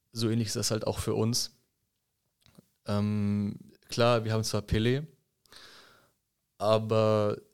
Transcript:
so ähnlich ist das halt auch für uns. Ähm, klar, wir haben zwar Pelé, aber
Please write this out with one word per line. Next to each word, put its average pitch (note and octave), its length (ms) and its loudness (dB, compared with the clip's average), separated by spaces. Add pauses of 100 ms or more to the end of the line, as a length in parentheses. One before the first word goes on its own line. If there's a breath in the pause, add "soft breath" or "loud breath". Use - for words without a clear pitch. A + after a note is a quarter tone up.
(100)
so A2+ 180 -2
ähnlich A2+ 180 0
ist G#2 100 -6
das A2 140 -4
halt A2 160 -4
auch A2 120 -4
für A2 140 -2
uns. A2 420 -2 (1300)
Ähm, G#2 720 -2 (300)
klar, A#2 380 2
wir A2 80 -2
haben A2 100 0
zwar G#2+ 180 -4
Pelé, A#2+ 440 0 (1500 loud breath)
aber G#2+ 800 2 (160)